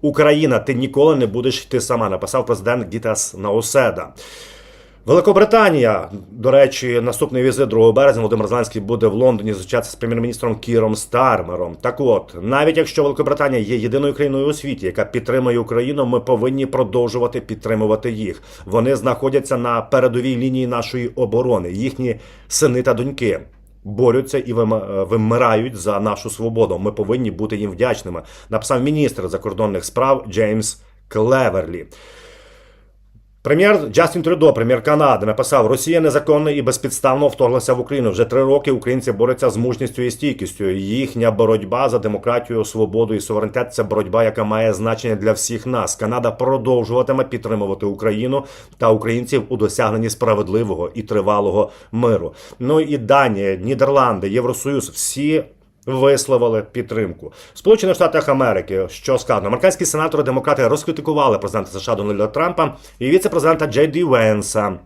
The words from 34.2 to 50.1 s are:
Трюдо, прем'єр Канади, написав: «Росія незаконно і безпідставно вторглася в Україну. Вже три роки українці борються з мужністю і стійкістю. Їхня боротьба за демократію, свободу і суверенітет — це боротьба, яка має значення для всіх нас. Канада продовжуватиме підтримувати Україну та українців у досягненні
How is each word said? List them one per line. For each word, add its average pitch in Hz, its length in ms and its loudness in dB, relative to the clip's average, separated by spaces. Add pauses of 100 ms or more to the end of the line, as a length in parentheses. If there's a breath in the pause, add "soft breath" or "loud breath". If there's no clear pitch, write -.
Трюдо, 160 300 4
прем'єр 117 300 2
Канади, 143 440 2
написав: 120 400 2
«Росія 151 340 2
незаконно 147 500 2
і 143 120 -2
безпідставно 135 640 0
вторглася 127 460 0
в 123 60 -4
Україну. 123 300 -2
Вже 98 140 2
три 123 200 2
роки 139 260 2
українці 123 420 -2
борються 123 380 2
з 98 60 -6
мужністю 120 460 -4
і 123 80 -2
стійкістю. 113 600 -6
Їхня 113 600 -2
боротьба 110 580 0
за 117 100 0
демократію, 110 680 -2
свободу 110 500 -2
і 101 60 -2
суверенітет — 110 540 -4
це 120 80 -2
боротьба, 104 420 0
яка 110 200 -2
має 110 280 0
значення 110 420 -2
для 107 180 0
всіх 113 340 -4
нас. 117 280 -2
Канада 120 360 -2
продовжуватиме 127 920 0
підтримувати 107 640 -4
Україну 110 580 -2 (340 loud breath)
та 117 120 4
українців 113 580 0
у 123 80 -4
досягненні 110 540 0